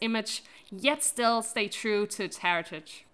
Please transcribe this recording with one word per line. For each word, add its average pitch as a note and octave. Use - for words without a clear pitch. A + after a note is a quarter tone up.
image, A3+
yet C4+
still A#3
stay A3
true G#3
to G#3
its -
heritage. E3